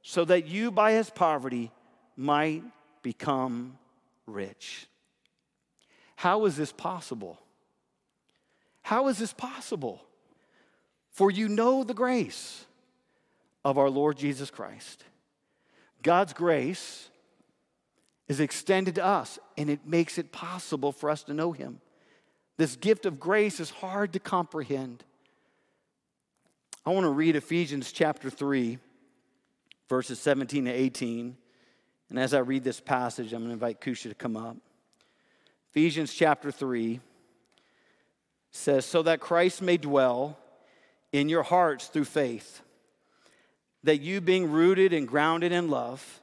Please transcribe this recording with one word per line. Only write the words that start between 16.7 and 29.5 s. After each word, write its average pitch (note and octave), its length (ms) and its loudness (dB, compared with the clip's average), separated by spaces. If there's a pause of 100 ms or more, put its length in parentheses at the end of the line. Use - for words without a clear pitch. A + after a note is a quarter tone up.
is C#3+ 120 -2
extended F#3 540 0
to F3+ 100 0
us, F#3 340 0 (200)
and D3 100 -2
it D3 180 -4
makes E3 300 0
it D#3+ 160 -8
possible E3+ 580 -6
for D3 200 -4
us D3+ 140 -2
to C#3+ 100 -8
know E3 180 -2
him. C3 300 -12 (760)
This D#3+ 200 0
gift G#3 280 2
of D#3+ 160 -2
grace G3+ 400 2
is D#3+ 80 -6
hard F#3+ 460 -4
to F#3+ 60 -2
comprehend. C#3 840 -4 (1800)
I D#3 40 0
wanna F#3 200 4
read D3+ 260 4
Ephesians C#3+ 560 -2
chapter D3+ 380 0
three, B2+ 480 0 (1120)